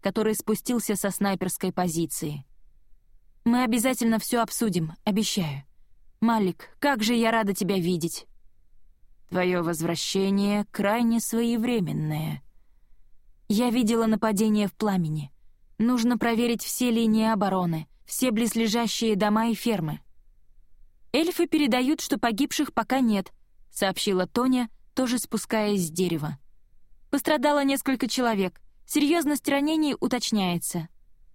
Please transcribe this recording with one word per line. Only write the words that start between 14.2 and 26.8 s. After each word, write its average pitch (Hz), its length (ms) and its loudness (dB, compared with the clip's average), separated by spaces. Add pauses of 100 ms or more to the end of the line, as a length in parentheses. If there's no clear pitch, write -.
в - 60 -8
пламени. 160 580 -2 (460)
Нужно 240 400 2
проверить 233 460 0
все - 260 -2
линии 220 420 2
обороны, 185 560 -2 (160)
все - 280 -2
близлежащие 226 840 0
дома 214 340 2
и 233 40 0
фермы». 170 460 -2 (1120)
«Эльфы 339 340 2
передают, 277 540 2
что - 180 -2
погибших 262 540 0
пока 254 260 0
нет», — 220 320 2 (400)
сообщила 185 560 0
Тоня, 247 420 0 (240)
тоже 247 260 0
спускаясь 208 680 -2
с - 20 -6
дерева. 165 480 -2 (720)